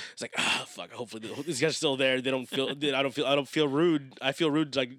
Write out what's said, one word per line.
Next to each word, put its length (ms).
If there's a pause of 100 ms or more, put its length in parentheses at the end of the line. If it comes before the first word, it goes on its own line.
(120)
It's 80
like, 160
"Ah, 320
fuck, 220
hopefully 380
the, 160
these 160
guys 100
are 40
still 220
there. 240
They 100
don't 160
feel, 280
<laughs> 0
they, 180
I 100
don't 120
feel, 100
I 120
don't 120
feel 200
rude. 520
I 120
feel 180
rude, 260
like, 220